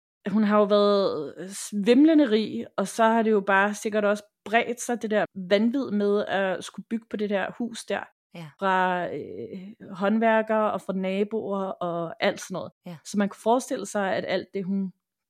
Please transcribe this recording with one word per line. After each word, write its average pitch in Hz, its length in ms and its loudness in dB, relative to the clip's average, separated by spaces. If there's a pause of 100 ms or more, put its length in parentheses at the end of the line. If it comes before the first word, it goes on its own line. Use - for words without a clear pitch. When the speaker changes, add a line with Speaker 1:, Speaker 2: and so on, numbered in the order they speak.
(300)
Speaker 1:
Hun 214 140 2
har 208 140 4
jo 208 60 8
været, 196 760 2
øh, 180 120 -12
svimlende 247 840 4
rig, 226 340 0 (120)
og 196 100 0
så - 160 0
har 226 180 6
det 220 100 4
jo 208 80 6
bare 196 340 2
sikkert 208 320 -2
også 208 180 0 (220)
bredt 233 360 0
sig, 240 200 -4
det 214 100 -4
der 208 140 2 (240)
vanvid 233 420 2
med 202 340 0
at 190 380 -2
skulle - 260 -16
bygge 226 200 -6
på 226 80 -6
det 202 120 -4
der 196 180 -2 (100)
hus 226 280 -8
der. 202 180 -6 (320)
Speaker 2:
Ja. 165 140 -16 (100)
Speaker 1:
Fra, 185 540 0
øh, 135 800 -12
håndværkere 220 800 2
og 190 100 -4
fra 196 120 -6
naboer 196 720 -4
og 170 580 -6
alt 196 180 -2
sådan - 120 -14
noget. - 180 -10 (140)
Speaker 2:
Ja. 175 200 -14
Speaker 1:
Så - 120 -8
man 202 120 0
kunne - 140 -18
forestille 226 420 0
sig, 196 300 -2
at 185 120 -4
alt 180 260 -4
det, 196 120 -6
hun 196 280 -2 (360)